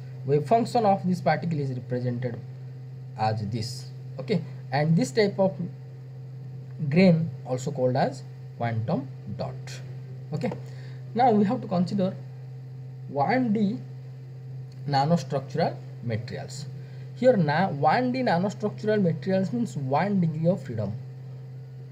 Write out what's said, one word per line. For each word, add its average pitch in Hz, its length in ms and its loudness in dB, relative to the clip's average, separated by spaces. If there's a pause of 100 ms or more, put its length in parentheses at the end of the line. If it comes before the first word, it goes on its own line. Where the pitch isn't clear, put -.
(260)
wave 143 200 4
function 233 400 4
of 196 220 4
this 180 140 2
particle 156 380 2
is 135 120 -2
represented 123 680 -4 (760)
as 107 300 0
this. 107 400 -4 (320)
Okay, 180 240 0 (280)
and 151 240 4
this 254 160 4
type 202 280 2
of 190 160 4 (1300)
grain 165 420 6 (140)
also 131 260 -2
called 127 240 2
as 165 280 2 (340)
quantum 117 500 0 (300)
dot. - 180 -6 (800)
Okay. 170 180 -2 (640)
Now 247 160 6
we 208 140 6
have 240 160 0
to - 60 -8
consider 185 460 2 (920)
one 202 460 2
D 214 260 2 (1120)
nanostructural 151 840 2 (280)
materials. - 640 -6 (500)
Here 247 220 6
na-, 165 320 4
one 170 420 4
D 254 80 0
nanostructural 208 840 2
materials 190 520 2
means 233 240 -2
one 156 420 2
degree 160 300 2
of 196 120 2
freedom. 107 320 -4 (1000)